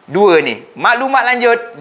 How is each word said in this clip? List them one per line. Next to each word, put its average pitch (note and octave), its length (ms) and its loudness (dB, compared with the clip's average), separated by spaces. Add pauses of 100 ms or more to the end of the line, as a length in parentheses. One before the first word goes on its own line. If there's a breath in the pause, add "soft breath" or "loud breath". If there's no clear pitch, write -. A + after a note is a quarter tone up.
dua F#3+ 320 2
ni. B2 180 -4 (160)
Maklumat A#3+ 500 0 (120)
lanjut, A#3 240 2 (220)